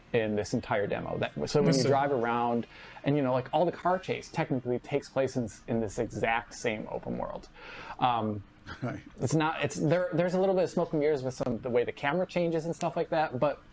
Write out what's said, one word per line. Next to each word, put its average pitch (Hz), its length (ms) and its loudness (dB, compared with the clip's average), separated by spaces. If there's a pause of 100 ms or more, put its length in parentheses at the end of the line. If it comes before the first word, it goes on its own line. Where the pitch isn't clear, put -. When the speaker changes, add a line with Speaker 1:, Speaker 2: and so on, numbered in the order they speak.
(140)
Speaker 1:
in 110 220 2
this 104 180 0
entire 110 340 0
demo. 82 320 -4
That, - 120 -2 (180)
so 147 140 4
when - 100 4
you 127 100 4
Speaker 2:
Nasıl? 131 60 4
Speaker 1:
drive 139 220 4
around 120 560 2 (360)
and, 143 140 4
you 143 60 2
know, 127 100 2
like, 127 200 -2
all 156 120 4
the 170 180 0
car 180 140 4
chase 127 340 -6
technically 127 480 0
takes - 300 -4
place 135 260 0
in, 120 140 0 (180)
in 117 140 0
this 107 160 -4
exact 113 560 -2
same 113 380 -4
open - 260 -4
world. - 320 -8 (500)
Um, 110 440 0 (380)
Speaker 3:
Right. 120 180 -6 (220)
Speaker 1:
it's 143 140 2
not, 156 280 0
it's, - 120 -2
there, 175 380 2
there's 170 200 2
a 185 60 4
little 190 160 4
bit 180 80 4
of 151 80 0
smoke 170 220 0
and 160 60 2
mirrors 147 220 2
with 127 140 -4
some, 123 240 -2
the 131 100 -6
way 120 140 4
the 117 80 -4
camera 165 340 -2
changes 165 400 0
and 170 100 -4
stuff 170 220 -4
like 165 140 -2
that, 160 280 0
but 143 220 0 (120)